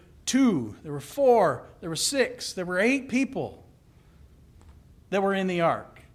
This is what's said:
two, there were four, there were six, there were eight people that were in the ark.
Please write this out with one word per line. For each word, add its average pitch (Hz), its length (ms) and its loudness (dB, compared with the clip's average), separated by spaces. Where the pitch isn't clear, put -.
two, 180 580 2
there 156 100 -10
were 143 80 -8
four, 220 680 2
there 175 100 -8
were 160 60 -6
six, - 560 -2
there 180 140 -6
were 180 140 -2
eight 254 280 0
people 196 560 -4
that 196 120 0
were 196 120 0
in 190 120 -2
the 180 140 -2
ark. 135 420 -2